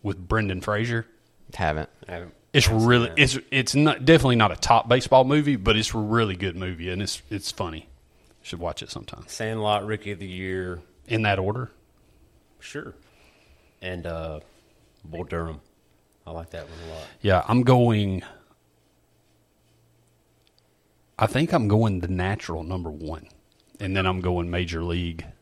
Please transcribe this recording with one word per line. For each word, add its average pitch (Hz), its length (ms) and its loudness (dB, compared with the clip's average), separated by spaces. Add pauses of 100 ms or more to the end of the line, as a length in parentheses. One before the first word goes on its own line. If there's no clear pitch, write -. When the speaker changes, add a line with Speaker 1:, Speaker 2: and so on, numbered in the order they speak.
Speaker 1:
with 95 160 -4
Brendan 95 420 -2
Fraser. 113 460 -2 (480)
Speaker 2:
Haven't. 76 340 -2 (180)
Speaker 3:
I 90 60 -14
haven't. 87 220 -14 (180)
Speaker 1:
It's 139 140 6
Speaker 3:
Haven't 113 140 4
seen 117 80 4
Speaker 1:
really, 120 200 6
Speaker 3:
that. 85 100 -2
Speaker 1:
it's, 135 200 4 (120)
it's 135 240 -2
not, 143 300 2
definitely 135 320 8
not 104 160 4
a - 40 -8
top 117 320 4
baseball 131 360 6
movie, 143 320 2
but 107 200 2
it's 107 180 -2
a 113 40 -2
really 107 380 0
good 90 200 -4
movie, 92 340 -8
and 92 120 -4
it's, - 280 -6
it's 101 200 -8
funny. 80 300 -8
You - 640 -20
should 87 160 -12
watch 85 220 -6
it - 80 -16
sometime. - 360 -14
Speaker 3:
Sandlot, 107 600 -2
Rookie 104 260 -6
of 92 60 -10
the 98 100 -12
Year. 92 520 -6 (280)
Speaker 1:
In 113 140 0
that 101 160 2
order? 107 320 -4 (880)
Speaker 3:
Sure. - 340 -14 (880)
And, 90 240 -8
uh, 80 340 -8 (640)
Bull 80 200 -10
Durham. 82 360 -8 (680)
I - 60 -14
like 85 180 -12
that 78 180 -12
one 85 100 -18 (100)
a 80 60 -14
lot. 78 100 -14 (160)
Speaker 1:
Yeah, 95 280 4
I'm 123 140 4
going, 113 600 4 (3000)
I 110 80 2
think 165 260 0
I'm 127 160 2
going 104 320 4
The 87 80 -6
Natural 92 540 -4
number 87 280 -6
one, 78 380 -12 (520)
and 95 160 -4
then 95 100 2
I'm 92 140 0
going 87 300 -2
Major 85 320 -2
League 85 420 -4 (180)